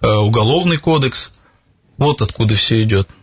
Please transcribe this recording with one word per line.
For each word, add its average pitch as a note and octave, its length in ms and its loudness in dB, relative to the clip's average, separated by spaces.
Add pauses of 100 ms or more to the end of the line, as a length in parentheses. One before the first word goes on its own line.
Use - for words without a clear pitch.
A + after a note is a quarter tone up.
э, A#2+ 80 0
Уголовный A2+ 680 0
кодекс. D3 520 -2 (680)
Вот C#3+ 260 0
откуда G#2+ 340 -2
все A2 260 0
идет, G#2+ 260 0 (140)